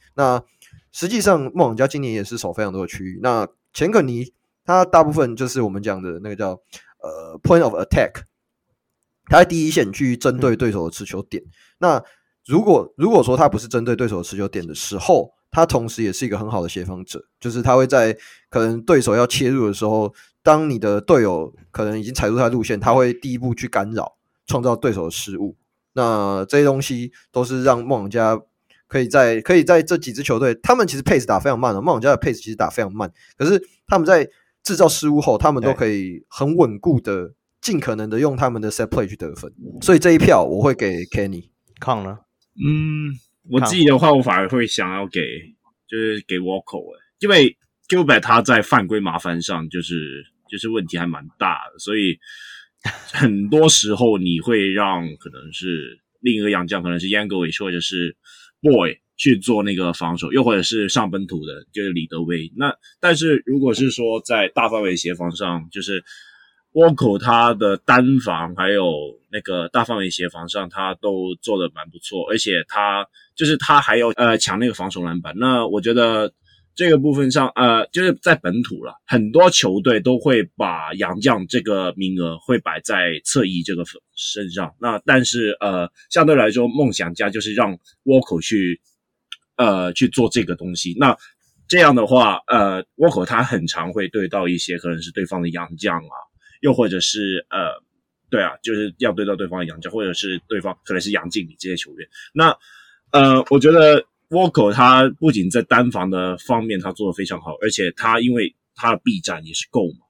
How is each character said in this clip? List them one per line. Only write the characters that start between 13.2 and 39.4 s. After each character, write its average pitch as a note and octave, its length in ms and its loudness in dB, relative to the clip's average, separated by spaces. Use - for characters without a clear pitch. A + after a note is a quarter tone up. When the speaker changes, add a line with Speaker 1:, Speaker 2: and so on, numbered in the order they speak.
Speaker 1:
说 B2 140 2
他 D3+ 120 6
不 - 80 -2
是 - 100 -8
针 A#2+ 160 -2
对 A#2 120 -2
对 A#2+ 120 -2
手 G2+ 100 -4
的 E2+ 60 -6
持 F#2+ 140 -12
球 G2 100 -4
点 F#2 200 -8
的 D2+ 80 -14
时 - 220 -10
候， A2 360 2
他 - 160 2
同 B2 220 -2
时 A2+ 160 -6
也 G2+ 80 -2
是 C3 140 -8
一 A#2 40 -8
个 G2 80 -4
很 G#2+ 120 -8
好 G#2+ 120 -2
的 E2+ 80 -6
协 F2+ 140 -10
防 F#2 220 -10
者， - 200 -16
就 A#2+ 100 -6
是 A#2+ 120 -4
他 B2+ 140 4
会 C3 120 6
在 A#2 280 2
可 B2+ 100 -2
能 A2+ 240 0
对 C#3+ 180 4
手 G#2 140 0
要 A#2+ 100 4
切 B2 240 -2
入 C3 160 0
的 G2+ 80 -2
时 F#2+ 120 -6
候， G#2+ 280 0
当 D#3 260 4
你 B2+ 80 -4
的 G#2 240 0
队 C#3 220 4
友 E2+ 300 -2
可 - 120 -6
能 G#2+ 160 -4
已 A2 40 -8
经 B2 100 -10
踩 A2+ 140 -2
入 A2 100 0
他 B2+ 60 2
的 A#2 80 2
路 A#2+ 120 -2
线， G#2+ 160 -4
他 A2+ 140 2
会 B2 200 4
第 B2+ 180 -10
一 B2 60 -6
步 B2 180 -4
去 - 120 -10
干 G2+ 240 -4
扰， - 260 -8
创 B2+ 160 -2
造 A#2+ 140 0
对 A#2 160 -2
手 F#2+ 140 -4
的 E2+ 60 -6
失 F#2+ 260 -10
误。 F#2+ 180 -8
那 G#2 540 -2
这 C#3+ 120 2
些 D3 60 4
东 C3+ 160 2
西 B2 300 -8
都 B2 120 -2
是 B2+ 200 -4
让 B2 200 4
梦 B2 180 -2
想 G2 80 -8
家 A2 320 0
可 C#3 120 -4
以 B2+ 80 0
在， A#2 340 4
可 F3+ 140 2
以 D#3+ 80 8
在 E3 180 6
这 D#3+ 160 -2
几 B2+ 160 -8
支 A#2+ 80 -10
球 C3 160 -2
队， B2 180 0
他 - 200 4
们 A3+ 120 2
其 C3+ 80 -8
实 C3+ 80 -8
pace C3 220 2
打 G2+ 140 2
非 B2+ 100 0
常 A#2+ 100 -2
慢 A#2+ 160 0
哦， G2 60 -4
梦 B2 140 0
想 A2+ 60 -4
家 C3+ 140 4
的 - 20 -4
pace A#2 200 -4
其 - 120 -16
实 A2 60 -10
打 G#2 140 -2
非 - 140 -4
常 G2 100 -6
慢， G2+ 180 -6
可 C3+ 80 -2
是 F#3 160 4
他 G3 100 2
们 E3 80 2
在 F#3+ 240 4
制 - 120 -4
造 F3+ 120 6
失 D3+ 220 0
误 D3 100 4
后， C3 180 2
他 D3+ 140 2
们 C3 120 -2
都 C3+ 100 2
可 B2+ 140 -2
以 F#2+ 420 -4
很 C#3+ 260 -2
稳 A#2 240 0
固 C#3 200 0
的， F#2+ 280 -4
Speaker 2:
对。 - 80 -20
Speaker 1:
尽 F#3 180 -2
可 A#2+ 160 -4
能 G#2+ 140 -8
的 A2 100 -2
用 C#3 160 2
他 B2+ 140 0
们 A2+ 120 -4
的 G#2+ 80 -4
set A2 180 -4
play A2 200 -4
去 G2+ 80 -12
得 D#2 200 -10
分。 C#2+ 140 -16